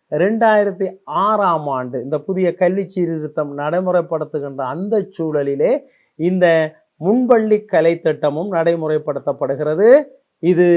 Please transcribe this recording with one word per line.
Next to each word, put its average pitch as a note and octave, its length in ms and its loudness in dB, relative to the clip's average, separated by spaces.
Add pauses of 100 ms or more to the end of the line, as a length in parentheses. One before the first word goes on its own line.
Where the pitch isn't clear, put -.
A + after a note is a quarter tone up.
(120)
ரெண்டாயிரத்தி G3+ 760 0 (320)
ஆறாம் F#3+ 480 0
ஆண்டு B2+ 340 -6
இந்த C#3 180 -6
புதிய F#3 360 -2
கல்வி F#3 280 0
சீர்திருத்தம் D#3 760 -4
நடைமுறைப்படுத்துகின்ற D#3 1080 -4
அந்த F3+ 300 -4 (160)
சூழலிலே D3 600 -2 (480)
இந்த F3+ 260 0 (560)
முன்பள்ளி A3 640 2
கலைத்திட்டமும் E3 840 0
நடைமுறைப்படுத்தப்படுகிறது. D#3 1400 -2 (560)
இது F3 340 4